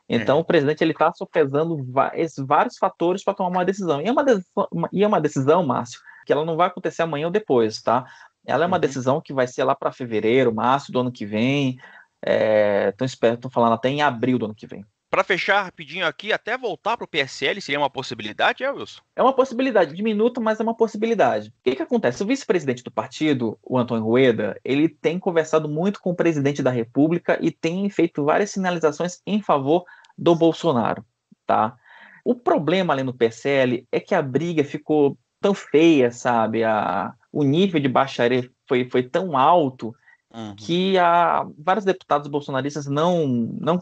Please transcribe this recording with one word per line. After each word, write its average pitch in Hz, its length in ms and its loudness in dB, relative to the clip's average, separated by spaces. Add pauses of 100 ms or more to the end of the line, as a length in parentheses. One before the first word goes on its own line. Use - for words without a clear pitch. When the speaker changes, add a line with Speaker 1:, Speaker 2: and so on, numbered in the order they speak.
Speaker 1:
Então, 120 300 0
Speaker 2:
É. - 20 2
Speaker 1:
o - 20 -8
presidente, 156 400 2
ele 160 100 2
tá 160 200 2
sopesando 160 760 -2
va-, 131 260 0
esses 151 300 -4
vários 170 320 0
fatores 185 460 -2
pra 196 100 0
tomar 190 160 -4
uma 185 160 -2
decisão. 180 360 -2
E 170 60 -4
é 226 40 0
uma 294 140 0
deci-, 214 200 2 (240)
uma, 170 220 -4
e 185 140 0
é - 20 2
uma 196 140 2
decisão, 151 440 2
Márcio, 120 360 -4 (240)
que - 80 0
ela 147 100 0
não 165 140 -4
vai 180 100 2
acontecer 175 360 -6
amanhã 156 240 -4
ou 175 40 -4
depois, 127 500 0
tá? 120 240 0 (400)
Ela 127 200 0
é - 20 -2
uma 185 100 0
Speaker 2:
Uhum. 165 40 0
Speaker 1:
decisão 135 400 0
que 156 120 -14
vai 131 140 0
ser 135 160 -4
lá 135 120 2
pra - 160 -4
fevereiro, 117 640 2
março 120 380 0
do 127 80 0
ano 123 120 -2
que 117 140 -10
vem. 127 520 -2 (480)
É, 107 720 2
tão 131 80 -2
esper-, 120 320 0
tão 131 140 -12
falando 117 220 4
até 120 160 0
em 143 120 -2
abril 127 360 0
do 110 80 -2
ano 107 100 -10
que - 120 -20
vem. 98 180 -18 (240)
Speaker 2:
Pra 180 140 0
fechar 202 380 0
rapidinho 170 440 -8
aqui, 202 280 -4
até 220 240 -4
voltar 226 400 -4
pro 196 100 -12
P 165 120 -4
S 131 260 -4
L 185 160 -4
seria 139 180 -4
uma 139 100 0
possibilidade, 123 720 -4
é, 262 80 -4
Wilson? 165 320 -12 (140)
Speaker 1:
É - 60 -2
uma 254 100 6
possibilidade, 226 640 0
diminuto, 220 460 0
mas 220 180 -2
é 233 40 -4
uma 220 120 -2
possibilidade. 196 720 0
O - 40 -20 (120)
que 180 140 0
que - 40 -10
acontece? 226 400 -2
O 196 40 -2
vice-presidente 180 580 -2
do - 80 -12
partido, 120 720 -2
o 127 140 -2
Antônio 117 260 -2
Rueda, 113 640 2
ele 147 240 2
tem 156 280 -4
conversado 156 520 0
muito 175 320 -2
com 190 80 -4
o 175 60 -4
presidente 147 460 0
da 131 100 0
República 151 720 0
e 165 100 0
tem 185 380 -4
feito 160 360 -2
várias 175 260 2
sinalizações 175 720 -2
em 202 160 -2
favor 151 440 0 (320)
do 165 180 4
Bolsonaro, 156 720 0 (400)
tá? 107 320 0 (480)
O 240 100 0
problema 175 580 0
ali 135 100 0
no 127 100 -4
P 120 140 2
S 117 200 -6
L 131 420 2
é 180 120 -2
que - 120 -4
a 175 80 2
briga 147 440 -2
ficou 147 520 0 (220)
tão 202 140 2
feia, 147 580 4
sabe? 113 540 0
A, 104 480 -2 (180)
o 151 120 -2
nível 165 360 2
de 139 80 0
baixaria 127 600 0 (180)
foi, 123 220 0
foi 127 140 0
tão 170 340 -2
alto 131 580 2 (340)
Speaker 2:
Uhum. 110 280 -14
Speaker 1:
que 180 400 0
a, 170 500 2 (100)
vários 185 280 -2
deputados 147 420 -2
bolsonaristas 143 580 -4
não, 160 420 0
não 120 540 -2